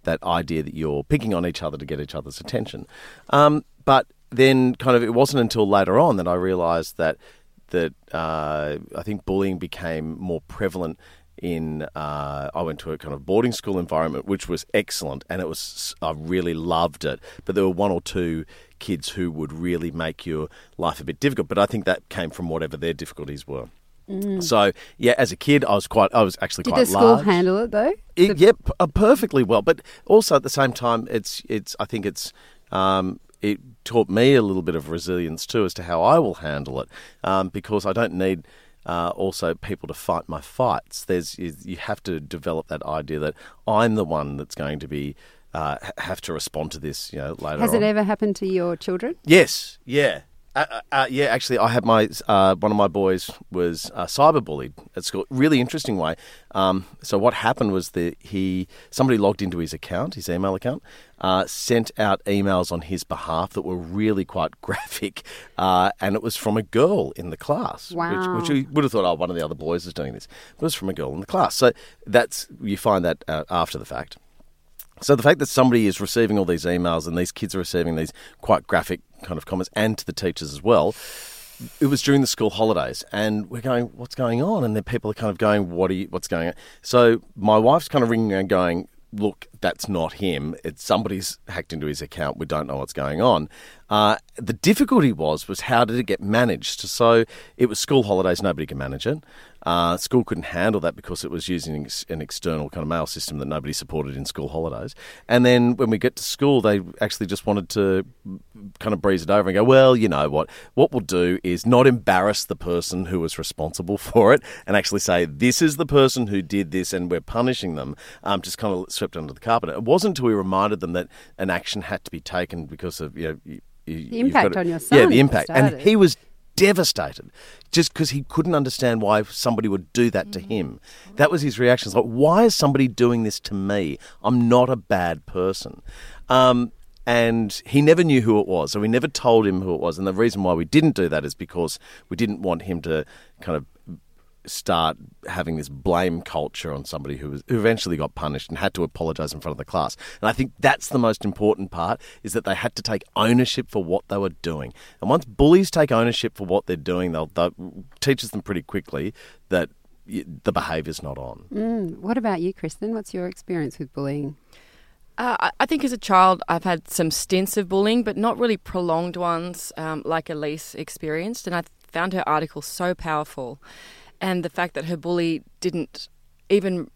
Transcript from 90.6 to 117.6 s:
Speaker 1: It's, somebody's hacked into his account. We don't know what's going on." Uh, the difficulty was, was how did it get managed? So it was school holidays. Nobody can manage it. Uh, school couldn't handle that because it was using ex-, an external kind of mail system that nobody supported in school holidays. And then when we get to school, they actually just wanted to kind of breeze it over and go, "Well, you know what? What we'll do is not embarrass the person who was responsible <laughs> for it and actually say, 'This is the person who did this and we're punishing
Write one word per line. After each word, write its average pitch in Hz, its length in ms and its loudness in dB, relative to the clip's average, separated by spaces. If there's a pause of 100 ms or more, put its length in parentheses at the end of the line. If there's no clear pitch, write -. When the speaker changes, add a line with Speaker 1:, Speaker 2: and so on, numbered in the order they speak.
Speaker 1:
It's, 78 200 -10
somebody's 98 560 -2 (100)
hacked 90 240 -8
into 76 140 -6
his 73 140 -6
account. 73 360 -6
We 82 80 -6
don't 76 220 -4
know 69 100 -6
what's 67 160 -8
going 73 280 -4
on." 82 280 2 (400)
Uh, 107 260 4 (220)
the 107 160 -6
difficulty 208 600 4
was, 78 340 -2
was 98 140 -8
how 120 240 4
did 113 140 -2
it 120 60 -4
get 95 160 0
managed? 104 600 0
So 117 420 4 (340)
it 123 100 4
was 110 120 -4
school 135 240 2
holidays. 92 380 0
Nobody 80 240 -2
can 71 140 -10
manage 67 260 -8
it. 151 180 -4 (400)
Uh, 85 340 2
school 123 260 0
couldn't 82 220 -6
handle 98 360 0
that 82 140 -2
because 92 280 -10
it 78 80 -8
was 80 160 -8
using 78 380 -4
ex-, - 240 -10
an 82 120 -6
external 76 480 -6
kind 85 140 -8
of 76 40 -6
mail 80 200 -2
system - 320 -10
that 67 80 -6
nobody 73 260 -6
supported 69 420 -6
in 69 100 -8
school - 220 -8
holidays. 80 460 -8 (340)
And 123 180 4
then 123 320 6
when 123 140 2
we 110 80 2
get - 180 0
to - 60 -10
school, 139 380 2
they 104 200 4 (180)
actually 104 280 -2
just 98 200 -6
wanted 101 220 -2
to 95 360 2 (760)
kind 110 140 -2
of 87 100 -4
breeze 95 200 2
it 78 60 -6
over 98 200 4
and 92 60 -2
go, 104 80 4
"Well, 131 320 8
you 110 140 2
know 73 200 0
what? 76 200 -2 (240)
What 139 180 4
we'll 123 100 -2
do 90 420 0
is 87 220 -2
not 123 200 6
embarrass 104 600 4
the 95 100 -6
person 90 500 -4
who 90 140 -2
was 80 180 -4
responsible 82 600 -6
<laughs> - 120 -10
for 117 240 8
it - 80 4 (240)
and 98 100 0
actually 101 240 0
say, 87 260 2
'This 80 360 0
is 156 160 2
the 165 80 0
person 131 420 4
who 101 140 0
did 92 300 -2
this 92 200 -2
and 90 200 -4
we're 85 100 0
punishing 117 540 -2